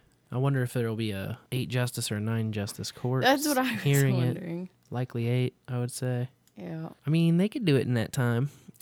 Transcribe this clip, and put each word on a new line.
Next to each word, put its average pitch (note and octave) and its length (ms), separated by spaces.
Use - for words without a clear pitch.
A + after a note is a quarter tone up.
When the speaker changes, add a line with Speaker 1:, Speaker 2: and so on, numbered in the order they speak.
Speaker 1:
I A#2+ 60
wonder C3+ 240
if A#2+ 120
there'll A#2 220
be A2 160
a G2+ 280
eight B2+ 180
justice B2 420
or G#2 60
a G#2+ 40
nine A2 320
justice G#2+ 380
court B2+ 320
Speaker 2:
That's C#4 240
what C#4+ 100
I B3+ 60
was G3+ 80
Speaker 1:
hearing C#3 380
it. B2 80
Speaker 2:
wondering. E3+ 420
Speaker 1:
Likely A#2+ 360
eight, B2 280
I B2+ 120
would B2 120
say. B2+ 380
Speaker 2:
Yeah. E3 340
Speaker 1:
I - 20
mean, E3 280
they G3 120
could A#3+ 160
do D3 120
it - 100
in B2 80
that A2+ 160
time. A#2+ 380